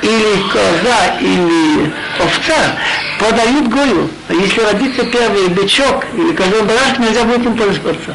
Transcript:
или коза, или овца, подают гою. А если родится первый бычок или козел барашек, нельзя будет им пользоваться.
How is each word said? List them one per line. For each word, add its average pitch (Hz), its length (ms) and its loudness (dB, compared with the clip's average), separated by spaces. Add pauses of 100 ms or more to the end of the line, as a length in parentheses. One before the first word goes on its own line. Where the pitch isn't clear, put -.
или 214 480 2
коза, 202 680 2
или 165 680 2 (300)
овца, - 560 0 (440)
подают 233 500 2
гою. 240 400 0 (180)
А - 60 -2
если 190 260 0
родится 226 460 0
первый 202 420 0
бычок 196 560 0 (100)
или 165 200 0
козел 196 300 0
барашек, 247 360 0
нельзя 226 240 0
будет 240 220 0
им 226 100 0
пользоваться. 180 600 -2